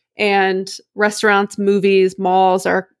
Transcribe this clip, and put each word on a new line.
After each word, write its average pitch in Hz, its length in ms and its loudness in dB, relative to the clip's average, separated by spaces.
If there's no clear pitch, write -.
and 190 560 -2
restaurants, 208 640 0
movies, 196 600 2
malls 190 460 2
are 185 240 -2